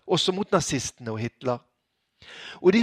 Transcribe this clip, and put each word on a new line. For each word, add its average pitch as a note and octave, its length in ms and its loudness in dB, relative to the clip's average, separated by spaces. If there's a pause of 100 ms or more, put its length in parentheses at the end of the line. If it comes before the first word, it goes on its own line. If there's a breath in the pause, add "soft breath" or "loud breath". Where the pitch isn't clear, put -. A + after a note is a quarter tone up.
også F3+ 240 2
mot G3 240 -4
nazistene B2+ 560 -4
og A2 80 -6
Hitler. B2 400 -4 (1040 loud breath)
Og F3+ 100 8
de A3+ 100 6